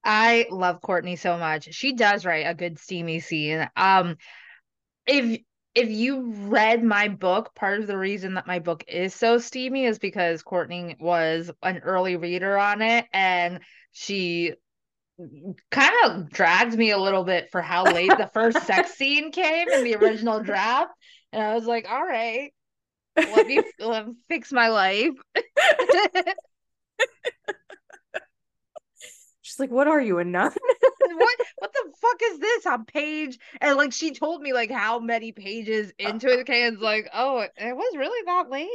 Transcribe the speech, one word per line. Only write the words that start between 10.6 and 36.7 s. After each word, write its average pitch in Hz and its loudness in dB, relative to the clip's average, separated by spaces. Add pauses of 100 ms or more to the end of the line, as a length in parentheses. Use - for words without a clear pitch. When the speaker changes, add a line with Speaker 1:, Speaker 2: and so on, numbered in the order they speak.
Speaker 1:
was 165 0 (100)
an 185 -4
early 185 0
reader 180 -2
on 202 2
it, 226 2
and 180 0 (320)
she 170 -4 (1160)
kind 277 2 (120)
of 175 -4
dragged 196 2
me 220 2
a 202 2
little 190 0
bit 180 -2
for 180 -4
how 175 -2
late 180 4
the 208 -2
first 233 2
sex - 2
Speaker 2:
<laughs> - -20
Speaker 1:
scene 294 0
came 339 0
in 269 2
the 233 0
original 220 2
draft. 208 0 (420)
And 214 -2
I 214 0
was 226 -2
like, 226 -2
"All 262 -2
right, 240 -4 (680)
let 220 6
me, 269 2 (100)
Speaker 2:
<laughs> - -20
Speaker 1:
let 220 -4
me 240 -14 (160)
fix - -6
my 233 6
life." 214 2 (220)
<laughs> 453 2 (3000)
Speaker 2:
She's - -16
like, 262 -2
"What 262 4
are 302 4
you, 196 0
a 175 -2
nun?" 180 0
<laughs> - -4 (500)
Speaker 1:
What, 453 2 (200)
what - -10
the 427 -4
fuck 466 2
is 392 -2
this 427 -2
on 247 -2
page? 302 -6 (220)
And, 285 2
like, 277 2
she 311 -6
told 302 -4
me, 277 -4
like, 233 0
how 233 -2
many 226 -4
pages 214 -6
into 214 -4
it. 254 4
Kane's 240 0